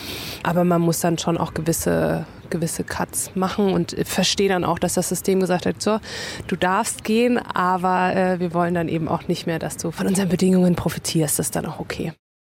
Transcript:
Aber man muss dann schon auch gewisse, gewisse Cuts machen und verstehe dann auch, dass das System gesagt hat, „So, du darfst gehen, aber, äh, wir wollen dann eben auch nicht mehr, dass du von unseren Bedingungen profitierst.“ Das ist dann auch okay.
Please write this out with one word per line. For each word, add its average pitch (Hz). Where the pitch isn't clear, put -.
Aber 175
man 170
muss 170
dann 170
schon 165
auch 165
gewisse, 160
gewisse 170
Cuts -
machen 190
und 175
verstehe 196
dann 175
auch, 170
dass 180
das 180
System 185
gesagt 180
hat, 185
„So, 214
du 180
darfst 190
gehen, 240
aber, 185
äh, 185
wir 170
wollen 175
dann 170
eben 160
auch -
nicht 170
mehr, 165
dass 156
du 170
von 190
unseren 190
Bedingungen 180
profitierst.“ -
Das 151
ist -
dann 175
auch 165
okay. -